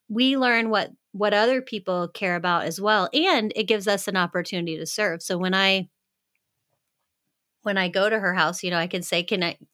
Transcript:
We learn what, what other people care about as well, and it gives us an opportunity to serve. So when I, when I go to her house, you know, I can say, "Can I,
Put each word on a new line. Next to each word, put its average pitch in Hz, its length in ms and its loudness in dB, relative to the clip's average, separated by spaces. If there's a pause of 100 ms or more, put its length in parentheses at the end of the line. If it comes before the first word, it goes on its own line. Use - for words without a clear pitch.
We 262 300 0
learn 233 320 2
what, 202 220 0 (200)
what 202 220 0
other 247 260 4
people 185 480 -4
care 180 280 -4
about 175 280 0
as 165 160 -6
well, 208 320 2
and 285 440 2
it 220 80 -2
gives 202 240 0
us 202 200 0
an 190 80 -2
opportunity 175 600 -2
to 160 80 -8
serve. 180 360 -4
So 185 160 -4
when 185 160 0
I, 190 340 2 (1700)
when 202 140 -2
I 185 120 2
go 196 200 2
to 220 100 2
her 185 160 0
house, 175 280 0
you 180 80 -2
know, 175 80 0
I 170 80 2
can 180 160 -4
say, 175 200 0
"Can 185 200 -2
I, 170 160 -2 (160)